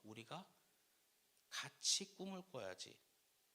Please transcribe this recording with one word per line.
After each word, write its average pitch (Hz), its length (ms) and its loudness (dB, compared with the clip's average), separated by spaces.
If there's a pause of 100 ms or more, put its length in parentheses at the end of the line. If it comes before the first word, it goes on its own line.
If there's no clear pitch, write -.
우리가 113 420 -6 (1040)
같이 - 640 4
꿈을 190 340 -4
꿔야지, 95 480 -4 (580)